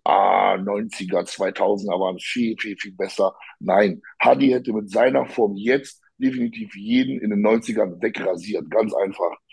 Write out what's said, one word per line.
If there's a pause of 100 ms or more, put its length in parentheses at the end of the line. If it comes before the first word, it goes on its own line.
„Ah,
neunziger,
zweitausender
waren
viel,
viel,
viel
besser.“ (260)
Nein, (200)
Hadi
hätte
mit
seiner
Form
jetzt (160)
definitiv
jeden
in
den
neunzigern
wegrasiert.
Ganz
einfach. (160)